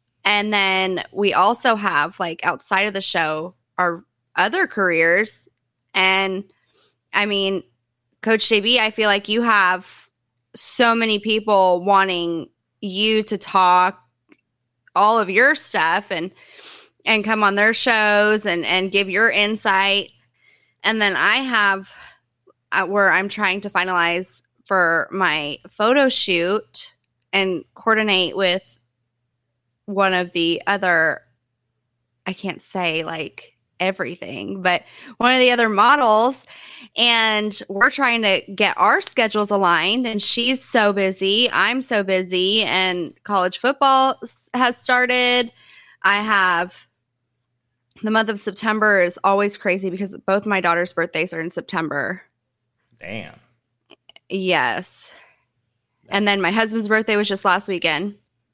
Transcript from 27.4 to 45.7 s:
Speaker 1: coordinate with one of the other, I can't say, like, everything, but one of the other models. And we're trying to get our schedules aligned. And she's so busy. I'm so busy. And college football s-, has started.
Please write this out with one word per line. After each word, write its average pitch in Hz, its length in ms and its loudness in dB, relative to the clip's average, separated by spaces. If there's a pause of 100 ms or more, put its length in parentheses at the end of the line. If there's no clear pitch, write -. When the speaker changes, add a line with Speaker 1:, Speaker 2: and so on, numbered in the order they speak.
Speaker 1:
coordinate 208 640 0
with 190 420 -2 (1080)
one 190 280 0
of 180 180 -2
the 170 340 0
other, 175 560 0 (1040)
I 190 60 -6
can't - 300 -12
say, 165 420 -4
like, 160 520 -12 (220)
everything, 185 840 -8
but 180 200 0 (360)
one 240 140 4
of 262 60 4
the 254 120 6
other 240 180 2
models. 233 760 4 (520)
And 220 600 0 (120)
we're 196 220 0
trying 240 320 0
to 190 200 0 (120)
get 190 240 0
our 233 240 4
schedules 214 480 -2
aligned. 196 560 2
And 220 160 -4
she's 247 420 -2
so 208 300 2
busy. 196 580 0
I'm 226 300 0
so 220 200 -2
busy. 185 600 0
And 180 500 -2 (120)
college 185 340 -2
football 269 640 2
s-, - 320 -10
has 247 240 0
started. 247 720 0 (500)